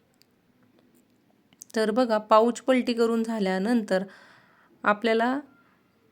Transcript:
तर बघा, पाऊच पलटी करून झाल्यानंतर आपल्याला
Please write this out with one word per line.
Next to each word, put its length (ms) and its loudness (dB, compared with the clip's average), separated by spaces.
तर 140 0
बघा, 280 0
पाऊच 420 4
पलटी 320 0
करून 300 0
झाल्यानंतर 800 -2
आपल्याला 560 0